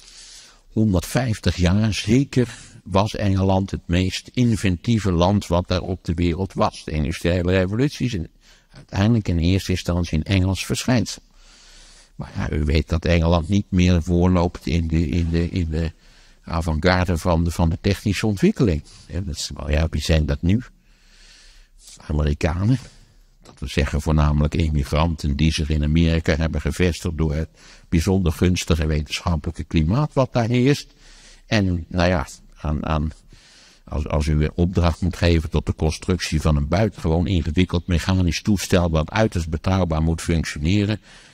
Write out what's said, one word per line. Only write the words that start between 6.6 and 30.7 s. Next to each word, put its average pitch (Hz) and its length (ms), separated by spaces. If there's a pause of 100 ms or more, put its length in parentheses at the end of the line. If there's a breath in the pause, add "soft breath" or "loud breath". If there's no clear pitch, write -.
De - 60
industriële 85 600
revolutie 104 560
is 117 80
in, 82 140 (420 loud breath)
uiteindelijk 107 580
in 85 100
eerste 90 320
instantie 87 480
in 78 60
Engels 95 420
verschijnsel. - 560 (920 loud breath)
Maar - 220
ja, 78 140
u 78 140
weet 76 240
dat 80 160
Engeland 82 440
niet 101 200
meer 90 340
voorloopt 87 640
in 82 220
de, 82 200
in 85 220
de, 85 180
in 85 220
de 80 220 (500 soft breath)
avant-garde 85 760
van 85 260
de, 85 60
van 85 180
de 82 120
technische 101 460
ontwikkeling. 104 560 (240 loud breath)
Hè, 90 180
dat 76 100
is, - 200
wel, 71 160
ja, 76 200
wie - 120
zijn 80 240
dat 69 160
nu? 101 200 (1300 soft breath)
Amerikanen. 78 840 (640 loud breath)
Dat - 160
wil 73 100
zeggen 73 320
voornamelijk 76 540
emigranten 76 840
die 78 160
zich 76 160
in 76 140
Amerika 82 540
hebben 80 240
gevestigd 82 560
door 76 180
het 78 140 (400 loud breath)
bijzonder 87 440
gunstige 87 540
wetenschappelijke 76 800
klimaat 90 480
wat 131 200
daar 117 160
heerst. 127 440 (540 loud breath)